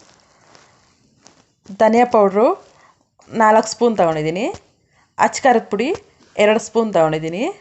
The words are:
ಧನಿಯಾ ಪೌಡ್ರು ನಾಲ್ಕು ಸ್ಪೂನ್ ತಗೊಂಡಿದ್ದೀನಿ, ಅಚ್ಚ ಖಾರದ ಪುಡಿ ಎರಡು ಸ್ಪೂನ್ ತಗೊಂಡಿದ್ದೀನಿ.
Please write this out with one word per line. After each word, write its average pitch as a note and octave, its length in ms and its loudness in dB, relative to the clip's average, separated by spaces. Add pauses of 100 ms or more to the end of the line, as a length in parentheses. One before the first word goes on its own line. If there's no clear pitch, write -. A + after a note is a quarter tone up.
(1800)
ಧನಿಯಾ A3+ 320 4
ಪೌಡ್ರು G#3 340 2 (960)
ನಾಲ್ಕು A3 320 2
ಸ್ಪೂನ್ A#3 260 0
ತಗೊಂಡಿದ್ದೀನಿ, D#3+ 460 -2 (800)
ಅಚ್ಚ - 180 -4
ಖಾರದ A3+ 280 2
ಪುಡಿ A3+ 160 -4 (560)
ಎರಡು G#3+ 220 2
ಸ್ಪೂನ್ A3+ 300 -4
ತಗೊಂಡಿದ್ದೀನಿ. D#3+ 480 -2 (160)